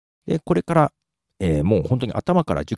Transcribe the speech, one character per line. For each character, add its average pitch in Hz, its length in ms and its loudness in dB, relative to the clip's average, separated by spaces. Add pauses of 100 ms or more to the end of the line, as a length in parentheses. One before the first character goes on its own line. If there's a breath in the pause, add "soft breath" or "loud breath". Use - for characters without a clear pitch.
(280)
で、 160 120 0
こ - 160 -2
れ 175 60 -2
か - 120 -4
ら、 156 200 2 (460)
え 80 220 2
ー、 - 20 0
も 98 160 2
う 76 40 -2
本 127 160 -2
当 127 60 -4
に 110 80 -6
頭 175 300 0
か - 100 -2
ら 71 120 -4
十 113 120 -6